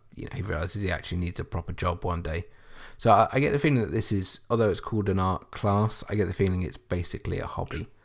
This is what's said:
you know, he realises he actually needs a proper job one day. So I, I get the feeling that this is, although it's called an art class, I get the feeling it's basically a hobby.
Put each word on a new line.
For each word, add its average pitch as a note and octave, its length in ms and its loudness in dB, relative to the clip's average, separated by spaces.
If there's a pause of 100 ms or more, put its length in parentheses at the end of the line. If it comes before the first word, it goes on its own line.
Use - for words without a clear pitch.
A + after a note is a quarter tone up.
(160)
you - 80 -10
know, - 100 -10
he F#2+ 60 -6
realises F2+ 420 -4
he F#2 80 -2
actually E2+ 280 -4
needs F2 200 -4
a F2 60 -4
proper - 300 -6
job F2 320 -2
one E2+ 160 -2
day. E2+ 240 -4 (500)
So - 140 4
I, G#2+ 220 8
I C3 60 2
get C#3+ 140 2
the C#3+ 60 2
feeling C#3 240 4
that D#2 100 -2
this A2 200 0
is, F#2+ 360 -2
although A2+ 220 4
it's F2+ 100 0
called G2+ 300 0
an F#2 80 4
art F#2 320 0
class, G#2 580 2
I A2 60 -4
get G#2 120 2
the F#2 60 -2
feeling F#2 300 2
it's - 160 -6
basically - 600 -4
a - 80 -6
hobby. - 420 -6 (160)